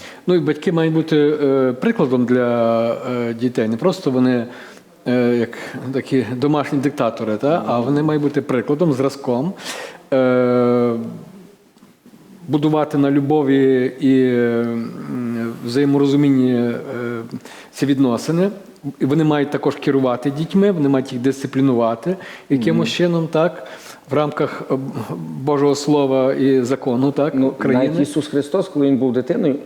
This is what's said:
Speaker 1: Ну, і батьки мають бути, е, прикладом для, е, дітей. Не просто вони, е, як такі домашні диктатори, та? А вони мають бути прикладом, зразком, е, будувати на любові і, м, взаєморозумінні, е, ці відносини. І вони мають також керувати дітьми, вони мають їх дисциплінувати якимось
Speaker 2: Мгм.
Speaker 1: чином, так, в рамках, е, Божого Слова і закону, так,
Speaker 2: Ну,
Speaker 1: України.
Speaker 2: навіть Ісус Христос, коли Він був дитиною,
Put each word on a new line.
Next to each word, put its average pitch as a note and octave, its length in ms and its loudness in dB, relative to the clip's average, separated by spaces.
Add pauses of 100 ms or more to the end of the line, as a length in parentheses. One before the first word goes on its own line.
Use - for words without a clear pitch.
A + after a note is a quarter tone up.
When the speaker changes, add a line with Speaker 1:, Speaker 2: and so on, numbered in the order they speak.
(280)
Speaker 1:
Ну, F3+ 80 2
і F3 40 2
батьки D3+ 320 -2
мають E3 220 0
бути, D3+ 500 2
е, C3+ 300 2
прикладом C3 520 0
для, A#2 680 2
е, A#2+ 400 -4
дітей. A#2+ 340 -2
Не A2+ 100 -2
просто E3+ 340 0
вони, B2+ 340 2 (640)
е, A#2+ 280 2
як A2+ 220 -2 (360)
такі C3 320 0 (100)
домашні C#3+ 440 0
диктатори, A2+ 580 -2
та? D3+ 300 0
А A#2+ 120 0
вони C#3+ 240 0
мають D3+ 200 0
бути C#3+ 180 0
прикладом, C#3+ 520 0
зразком, C3+ 600 -2 (600)
е, B2 800 2 (1500)
будувати D3+ 500 0
на C#3+ 140 4
любові C3+ 880 4
і, C3 300 4
м, A#2 1200 -2 (120)
взаєморозумінні, C#3 880 4
е, A#2+ 200 0 (1000)
ці - 140 -2
відносини. C#3 640 2 (500)
І - 60 0
вони D#3 180 2
мають D3 280 2
також C#3+ 240 -2
керувати C3+ 560 0
дітьми, F#3+ 400 2
вони D3 180 0
мають C3 240 0
їх A#2+ 80 -6
дисциплінувати C3+ 920 0 (340)
якимось D#3+ 380 2
Speaker 2:
Мгм. - 100 -4
Speaker 1:
чином, E3+ 340 0
так, E3+ 360 0 (420)
в - 40 -4
рамках, D3 480 -2 (100)
е, C#3 40 2 (680)
Божого C#3+ 320 2
Слова C#3 580 2
і C3+ 280 4
закону, C3 500 0
так, C#3+ 240 -2
Speaker 2:
Ну, C3 120 2
Speaker 1:
України. C3 400 0
Speaker 2:
навіть D3+ 120 -2
Ісус D3 280 -2
Христос, C#3+ 420 -2
коли C#3+ 180 0
Він C3+ 100 4
був B2 160 0
дитиною, B2+ 420 0 (100)